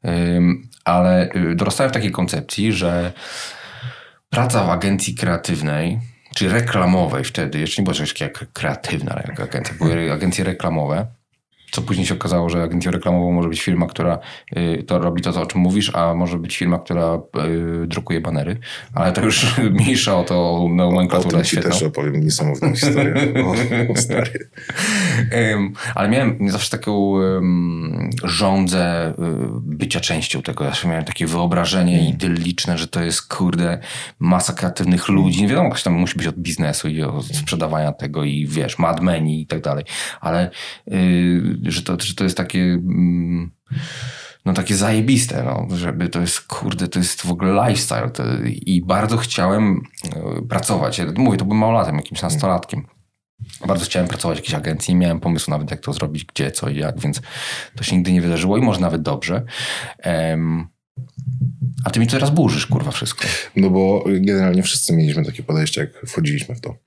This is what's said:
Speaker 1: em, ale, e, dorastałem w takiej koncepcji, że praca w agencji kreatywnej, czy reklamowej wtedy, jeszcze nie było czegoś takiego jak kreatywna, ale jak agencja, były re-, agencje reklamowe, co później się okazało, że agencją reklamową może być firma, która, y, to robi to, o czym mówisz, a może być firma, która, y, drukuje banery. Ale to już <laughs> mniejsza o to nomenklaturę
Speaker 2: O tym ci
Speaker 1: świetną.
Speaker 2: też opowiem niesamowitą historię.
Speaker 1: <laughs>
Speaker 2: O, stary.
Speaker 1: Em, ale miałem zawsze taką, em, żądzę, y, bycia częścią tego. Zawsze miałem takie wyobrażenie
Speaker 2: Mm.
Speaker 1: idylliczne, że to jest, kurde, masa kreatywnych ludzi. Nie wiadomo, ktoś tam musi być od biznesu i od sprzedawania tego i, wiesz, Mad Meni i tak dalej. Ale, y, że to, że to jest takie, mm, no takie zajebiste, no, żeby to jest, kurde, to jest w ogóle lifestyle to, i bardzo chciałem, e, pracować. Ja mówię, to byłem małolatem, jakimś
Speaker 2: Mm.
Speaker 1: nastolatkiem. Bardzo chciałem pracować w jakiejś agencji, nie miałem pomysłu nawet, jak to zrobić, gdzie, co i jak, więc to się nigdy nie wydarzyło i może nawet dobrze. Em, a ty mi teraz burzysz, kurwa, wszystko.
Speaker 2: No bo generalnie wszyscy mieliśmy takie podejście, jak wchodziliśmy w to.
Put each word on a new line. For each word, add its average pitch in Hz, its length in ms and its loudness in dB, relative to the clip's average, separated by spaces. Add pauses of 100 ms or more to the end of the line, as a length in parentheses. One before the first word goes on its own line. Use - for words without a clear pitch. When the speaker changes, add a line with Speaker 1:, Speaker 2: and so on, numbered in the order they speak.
Speaker 1:
em, 87 640 2 (160)
ale, 90 460 4
e, 85 240 -2
dorastałem 117 360 0
w 127 40 -8
takiej 107 160 0
koncepcji, 104 600 -2
że 87 400 0 (1160)
praca 120 340 2
w 85 60 2
agencji 98 440 0
kreatywnej, 85 840 -2 (360)
czy 98 140 0
reklamowej 90 760 2
wtedy, 76 360 -4
jeszcze 78 220 -2
nie - 20 2
było 87 100 0
czegoś 76 180 -4
takiego 76 180 -6 (100)
jak - 120 -14
kreatywna, - 600 -4
ale - 160 -6
jak - 120 -8
agencja, - 380 -6
były 82 140 2
re-, 82 200 0
agencje 90 320 0
reklamowe, 85 640 -2 (680)
co - 100 -2
później 92 240 0
się 92 80 -2
okazało, 87 340 0
że 85 140 0
agencją 85 280 -2
reklamową 87 420 2
może 87 160 2
być 82 140 -2
firma, 87 240 2
która, 85 320 0 (380)
y, 82 300 0
to 90 120 0
robi 85 240 0
to, 87 200 -2
o - 40 -2
czym 92 140 0
mówisz, 95 340 4
a 85 200 2
może 87 240 0
być 82 180 -6
firma, 87 220 2
która, 82 400 0 (680)
y, - 20 -4
drukuje 80 340 -2
banery. 82 380 -2 (340)
Ale 87 200 2
to 110 120 0
już 117 340 2
<laughs> 104 220 4
mniejsza 98 380 4
o 87 60 2
to 87 460 2
nomenklaturę 90 580 4
Speaker 2:
O 85 40 0
tym 82 120 4
ci - 60 0
Speaker 1:
świetną. 87 200 0
Speaker 2:
też - 120 2
opowiem 147 380 0
niesamowitą 151 500 2
historię. 143 440 2 (300)
Speaker 1:
<laughs> 117 480 0
Speaker 2:
O, - 40 0
stary. - 520 -2 (840)
Speaker 1:
Em, 107 420 2 (220)
ale 101 140 2
miałem 117 420 2
zawsze 101 200 -2
taką, 98 520 2
em, 85 880 0 (140)
żądzę, 90 880 2
y, 76 40 -6 (480)
bycia - 380 -4
częścią 80 420 -2
tego. 73 220 -4
Zawsze 69 240 -2
miałem 82 160 -2
takie 82 220 -4
wyobrażenie 87 720 2
Speaker 2:
Mm. 80 100 4
Speaker 1:
idylliczne, 87 720 -2
że 82 100 -6
to 85 140 -2
jest, 82 260 -2
kurde, 87 500 0 (400)
masa 90 340 2
kreatywnych 90 560 0
ludzi. 95 340 4
Nie 104 60 4
wiadomo, 160 220 4
ktoś - 120 -4
tam 90 100 2
musi 87 260 2
być 85 80 -2
od 80 120 -4
biznesu 80 500 -2
i 78 140 -2
od 71 240 -2
sprzedawania 78 680 -2
tego 73 320 -4
i, 73 220 0
wiesz, 71 320 -2
Mad 82 220 0
Meni 78 420 2
i 73 40 -8
tak 80 140 -4
dalej. 73 240 -4 (360)
Ale, 85 300 0 (420)
y, 90 500 4 (260)
że 82 140 -2
to, 90 180 -2
że - 140 -4
to 98 100 0
jest 90 120 0
takie, 92 260 -2
mm, 87 880 2 (920)
no 95 80 2
takie - 240 2
zajebiste, 110 680 2
no, 73 320 -2
żeby 87 320 -2
to 87 120 -2
jest, 85 200 0
kurde, - 480 -4
to - 100 -4
jest - 240 -2
w 87 80 -6
ogóle 92 380 2
lifestyle 57 420 0
to, 60 120 -6 (240)
i 87 360 0
bardzo 104 340 2
chciałem, 98 640 2 (360)
e, 82 320 -6
pracować. - 500 0
Ja 90 60 0 (120)
mówię, 117 220 4
to 92 60 0
byłem 104 140 2
małolatem, 107 380 4
jakimś - 260 -6
Speaker 2:
Mm. 80 100 0
Speaker 1:
nastolatkiem. 95 540 0 (800)
Bardzo 90 180 0
chciałem 90 240 0
pracować 80 300 -4
w - 20 -8
jakiejś - 140 -6
agencji, 80 400 -2
nie 90 60 6
miałem 85 200 2
pomysłu 82 300 0
nawet, 76 200 -2
jak 78 100 -6
to - 120 -6
zrobić, 76 320 -4
gdzie, - 260 -4
co - 180 -4
i 71 100 -2
jak, - 220 -2
więc 143 200 -2 (560)
to - 80 -6
się 92 120 0
nigdy 90 160 4
nie 90 80 6
wydarzyło 85 380 2
i - 20 4
może 104 200 2
nawet 85 220 0
dobrze. 82 400 -2 (560)
Em, 80 680 0 (1200)
a - 60 0
ty 113 100 0
mi 117 60 6
teraz 135 240 2
burzysz, 127 360 2
kurwa, 131 240 0
wszystko. - 340 -6 (320)
Speaker 2:
No 98 140 6
bo 95 340 4 (160)
generalnie 95 420 4
wszyscy - 340 0
mieliśmy 82 280 2
takie - 180 -8
podejście, - 380 -2
jak - 300 -8
wchodziliśmy 147 440 -2
w 120 60 -10
to. 117 140 -10 (120)